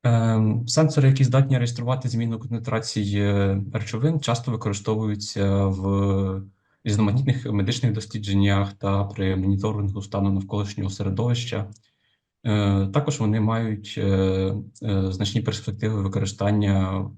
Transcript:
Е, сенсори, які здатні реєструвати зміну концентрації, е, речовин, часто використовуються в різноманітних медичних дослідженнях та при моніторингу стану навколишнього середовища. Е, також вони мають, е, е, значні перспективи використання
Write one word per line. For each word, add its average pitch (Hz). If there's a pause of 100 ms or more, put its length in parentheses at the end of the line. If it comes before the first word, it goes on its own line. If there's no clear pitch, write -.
Е, 113 (260)
сенсори, 151
які 135
здатні 131
реєструвати 123
зміну 113
концентрації, 110
е, 98 (120)
речовин, 147
часто 117
використовуються 101
в 95 (400)
різноманітних 110
медичних 101
дослідженнях 101
та 98
при 95
моніторингу 98
стану 98
навколишнього 98
середовища. 104 (760)
Е, 101
також 143
вони 110
мають, 110
е, 104 (800)
е, 95
значні 104
перспективи 107
використання 95 (120)